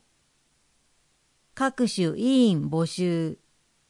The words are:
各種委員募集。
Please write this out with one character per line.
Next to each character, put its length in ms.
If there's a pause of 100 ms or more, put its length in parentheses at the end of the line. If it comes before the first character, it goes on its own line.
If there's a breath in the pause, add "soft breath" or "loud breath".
(1500)
各 320
種 320
委 300
員 200
募 160
集。 540 (520)